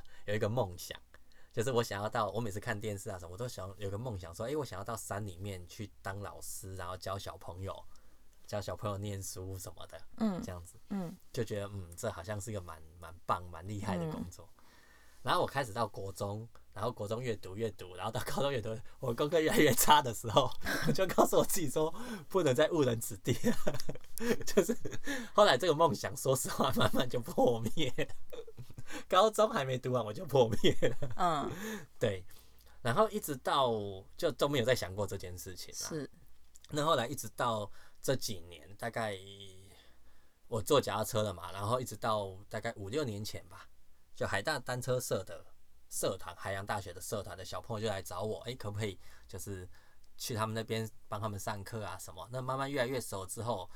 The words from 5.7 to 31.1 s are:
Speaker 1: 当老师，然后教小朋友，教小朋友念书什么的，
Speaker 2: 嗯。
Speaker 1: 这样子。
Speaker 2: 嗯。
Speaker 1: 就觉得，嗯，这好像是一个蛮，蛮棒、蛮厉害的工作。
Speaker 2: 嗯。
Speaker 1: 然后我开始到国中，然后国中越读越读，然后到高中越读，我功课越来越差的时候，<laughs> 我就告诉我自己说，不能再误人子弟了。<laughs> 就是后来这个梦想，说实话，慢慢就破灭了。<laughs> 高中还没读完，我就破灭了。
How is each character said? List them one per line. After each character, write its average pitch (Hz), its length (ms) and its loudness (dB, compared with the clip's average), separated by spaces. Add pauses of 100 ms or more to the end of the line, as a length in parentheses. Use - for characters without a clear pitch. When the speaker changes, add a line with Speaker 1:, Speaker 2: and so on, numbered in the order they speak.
Speaker 1:
当 98 180 -6
老 80 220 -10
师， - 340 -10
然 90 120 -6
后 92 100 -6
教 95 220 -6
小 85 180 -10
朋 90 240 -10
友， 95 240 -8 (600)
教 104 140 -4
小 92 160 -6
朋 104 120 -2
友 98 80 -2
念 101 240 -4
书 95 380 -8
什 - 160 -10
么 - 120 -12
的， - 140 -14 (180)
Speaker 2:
嗯。 202 220 2
Speaker 1:
这 - 80 -6
样 87 140 -10
子。 - 160 -18 (100)
Speaker 2:
嗯。 190 240 -4 (200)
Speaker 1:
就 123 100 0
觉 104 160 -4
得， 101 80 -6
嗯， 95 300 -10
这 113 120 -4
好 85 140 -8
像 104 160 -6
是 98 100 -8
一 110 40 -6
个 101 80 -4
蛮， 82 200 -12 (160)
蛮 82 160 -14 (120)
棒、 92 240 0
蛮 85 180 -10
厉 104 140 -4
害 107 160 -2
的 165 120 -2
工 151 200 -6
作。 87 280 -18
Speaker 2:
嗯。 - 60 -20 (600)
Speaker 1:
然 139 120 2
后 180 60 4
我 120 60 2
开 135 160 -2
始 113 80 -8
到 113 160 0
国 98 240 -8
中， 104 360 -4 (260)
然 101 100 -6
后 120 80 0
国 107 160 -6
中 110 160 -4
越 120 140 -2
读 95 180 -10
越 110 160 -2
读， 92 240 -12
然 92 100 -6
后 110 60 -4
到 120 140 -2
高 - 160 0
中 143 100 2
越 135 80 0
读， 110 180 -4 (220)
我 127 140 -2
功 147 160 0
课 165 100 6
越 156 100 6
来 120 80 4
越 147 140 10
差 147 300 10
的 123 120 0
时 - 160 -6
候， 131 220 6 (160)
<laughs> - 180 0
我 160 60 4
就 190 160 4
告 339 180 6
诉 196 120 6
我 147 80 8
自 - 160 2
己 147 80 2
说， 156 240 2 (340)
不 185 160 4
能 139 100 8
再 151 180 6
误 165 100 4
人 120 180 4
子 - 240 -6
弟 139 80 2
了。 220 240 6 (640)
<laughs> - 260 2
就 - 160 6
是 226 160 4 (560)
后 208 120 10
来 151 120 8
这 - 80 2
个 165 80 6
梦 151 220 6
想， 104 220 -4
说 131 180 4
实 - 140 0
话， 135 240 2
慢 - 200 6
慢 131 140 4
就 123 140 0
破 120 400 4
灭 113 340 4
了。 151 100 2 (500)
<laughs> - 520 -6
高 196 220 8
中 214 200 4
还 180 140 0
没 131 140 0
读 127 160 -2
完， 123 100 2
我 107 80 -4
就 185 140 -6
破 123 240 8
灭 - 320 8
了。 127 160 6 (180)